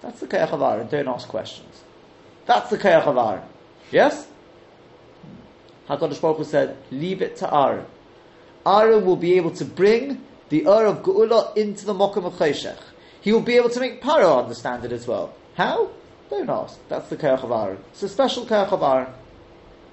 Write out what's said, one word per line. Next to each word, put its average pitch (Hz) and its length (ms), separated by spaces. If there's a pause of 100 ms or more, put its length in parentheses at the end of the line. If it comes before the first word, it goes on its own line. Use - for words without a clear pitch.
That's - 200
the - 60
koyach 175 240
of 147 120
Aaron. 113 260
Don't 139 200
ask 123 200
questions. - 540 (640)
That's - 240
the 160 80
koyach 165 260
of 143 120
Aaron. 104 300 (460)
Yes? 254 340 (1600)
HaKadosh 147 320
Baruch 156 180
Hu 151 60
said, 143 320 (140)
"Leave 170 320
it - 140
to - 180
Aaron." 123 320 (800)
Aaron 214 400
will 185 100
be 175 180
able 170 180
to 156 120
bring 226 600 (240)
the 151 180
Ur 214 200
of 156 160
Geula 214 540
into 208 300
the 208 80
Mokum 196 300
of 175 100
Choshech. - 440 (420)
He 202 120
will 226 80
be 240 160
able 240 140
to 247 100
make 254 220
Paro 202 400
understand 120 420
it 120 80
as 117 140
well. 98 280 (200)
How? 226 360 (400)
Don't 381 180
ask. - 300 (100)
That's - 200
the 160 80
Koyach 131 260
of 117 80
Aaron. 101 280 (120)
It's - 120
a 202 60
special 254 360
Koyach 196 280
of 165 100
Aaron. 131 300 (800)